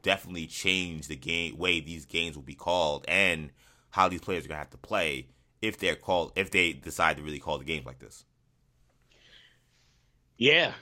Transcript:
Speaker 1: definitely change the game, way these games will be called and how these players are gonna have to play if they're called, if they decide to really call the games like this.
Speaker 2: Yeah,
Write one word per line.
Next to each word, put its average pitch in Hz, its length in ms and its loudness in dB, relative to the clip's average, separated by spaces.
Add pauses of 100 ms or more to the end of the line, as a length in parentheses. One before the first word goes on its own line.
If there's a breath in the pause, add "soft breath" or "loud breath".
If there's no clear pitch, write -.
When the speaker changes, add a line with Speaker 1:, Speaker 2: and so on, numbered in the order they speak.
Speaker 1:
definitely 90 460 -2
change 90 640 -2
the 76 80 -8
game, 82 420 -4
way 87 220 2
these 78 260 -10
games 82 280 -4
will 71 80 -14
be 67 120 -16
called 82 520 0
and 85 440 2 (400 soft breath)
how 92 180 4
these 87 140 -4
players 85 240 -4
are - 20 -12
gonna 76 120 -10
have 73 100 -14
to - 80 -20
play 78 480 -2 (340)
if 110 180 -2
they're 87 160 2
called, 87 420 0
if 95 140 0
they 87 220 4
decide 78 460 0
to 76 40 -10
really 76 160 -8
call 73 200 -4
the 67 80 -14
games 76 180 -4
like 64 140 -14
this. - 260 -20 (2250 soft breath)
Speaker 2:
Yeah, 143 440 6